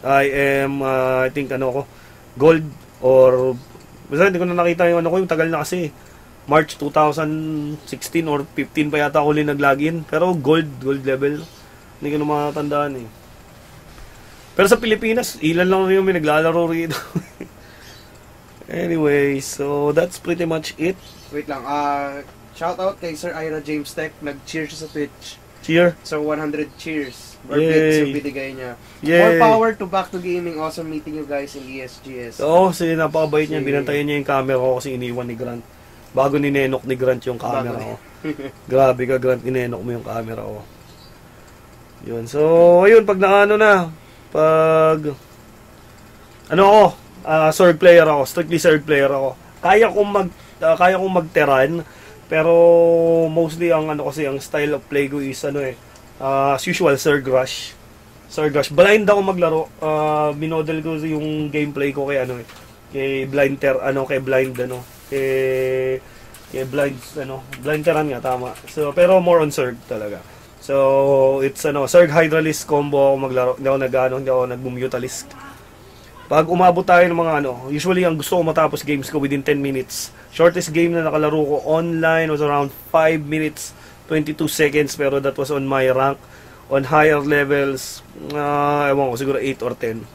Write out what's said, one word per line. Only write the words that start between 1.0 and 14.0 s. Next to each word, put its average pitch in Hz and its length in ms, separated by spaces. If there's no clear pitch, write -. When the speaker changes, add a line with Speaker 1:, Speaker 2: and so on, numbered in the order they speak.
Speaker 1:
I - 20
think, 139 240
ano 131 160
ko, 135 120
gold 160 260
or, 131 480
basta 180 220
hindi 180 100
ko 180 80
na 175 80
nakita 175 320
yung, 170 160
ano 165 80
ko, 190 80
yung 180 80
tagal 165 240
na 151 80
kasi. 165 320
March 151 320
two 143 80
thousand 151 960
sixteen 160 400
or 147 160
fifteen 147 320
pa 147 80
yata 147 240
ako 147 160
ulit 151 80
nag-login. 147 560
Pero 160 320
gold, 143 480
gold 135 240
level. 143 400
Hindi 147 80
ko 151 80
na 147 320
matandaan 147 560
eh. - 20